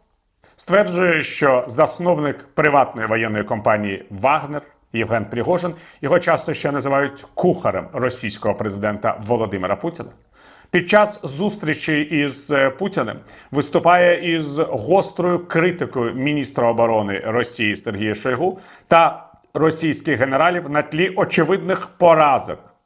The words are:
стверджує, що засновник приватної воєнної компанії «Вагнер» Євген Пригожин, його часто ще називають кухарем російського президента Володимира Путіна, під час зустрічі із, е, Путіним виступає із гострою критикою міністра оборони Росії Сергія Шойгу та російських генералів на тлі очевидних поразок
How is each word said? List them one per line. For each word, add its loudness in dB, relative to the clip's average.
стверджує, 2
що 2
засновник 0
приватної 0
воєнної -2
компанії -2
«Вагнер» -2
Євген -2
Пригожин, -2
його 2
часто 0
ще -4
називають -2
кухарем 0
російського -4
президента -4
Володимира -2
Путіна, -8
під 0
час 4
зустрічі -4
із, -4
е, 4
Путіним -4
виступає 2
із -6
гострою 0
критикою -2
міністра 0
оборони 2
Росії -2
Сергія -4
Шойгу -2
та 4
російських 0
генералів 2
на 0
тлі 0
очевидних 0
поразок 4